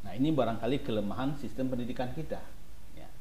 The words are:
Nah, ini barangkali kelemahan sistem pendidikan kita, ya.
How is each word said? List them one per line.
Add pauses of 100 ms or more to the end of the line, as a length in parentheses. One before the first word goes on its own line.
Nah,
ini
barangkali
kelemahan
sistem
pendidikan
kita, (560)
ya. (120)